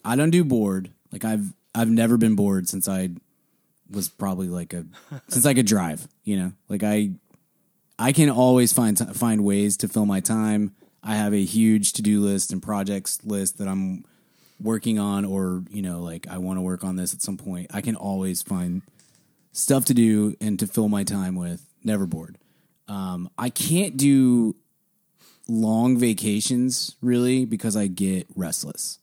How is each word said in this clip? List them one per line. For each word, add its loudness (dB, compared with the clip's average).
I -2
don't 4
do 6
bored. 0
Like, -10
I've, -2
I've 2
never 4
been 4
bored 2
since -4
I -2
was -6
probably, -6
like, -6
a, -10
<laughs> -16
since 0
I 4
could 4
drive, 0
you -2
know? -2
Like, -4
I, 0
I 2
can 6
always 6
find 2
t-, 0
find 0
ways 2
to -4
fill 0
my 0
time. -2
I -4
have 0
a 2
huge 2
to-do 2
list 0
and -6
projects -4
list -4
that -6
I'm -4
working -2
on, -2
or, -4
you -8
know, -6
like, -10
I -10
wanna -4
work -4
on -4
this -4
at -12
some -6
point. -10
I -4
can -4
always -4
find -4
stuff 0
to 2
do 4
and -2
to 0
fill 0
my 0
time -4
with. -6
Never 0
bored. -8
Um, -8
I -4
can't -2
do 4
long 2
vacations, 0
really, 2
because -4
I 0
get -2
restless. -8